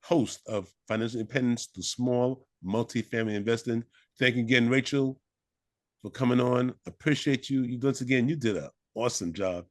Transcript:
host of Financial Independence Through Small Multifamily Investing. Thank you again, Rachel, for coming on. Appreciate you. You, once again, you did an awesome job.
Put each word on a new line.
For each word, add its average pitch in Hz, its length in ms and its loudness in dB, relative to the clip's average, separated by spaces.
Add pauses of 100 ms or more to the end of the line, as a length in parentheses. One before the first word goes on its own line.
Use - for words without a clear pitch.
host 143 460 0
of 104 240 -6 (160)
Financial 113 320 -2
Independence 120 480 0
Through 95 160 -14
Small 123 640 -2 (200)
Multifamily 113 720 -2
Investing. 113 480 -2 (360)
Thank 127 160 4
you 123 60 0
again, 117 280 4
Rachel, 131 500 2 (800)
for 104 100 -12
coming 123 280 2
on. 123 340 2 (120)
Appreciate - 640 -2
you. 135 140 0
You, 123 160 -4
once 135 220 -2
again, 127 260 2
you 156 80 0
did 117 220 0
an 73 120 -6 (260)
awesome 107 380 -2
job. 90 380 -4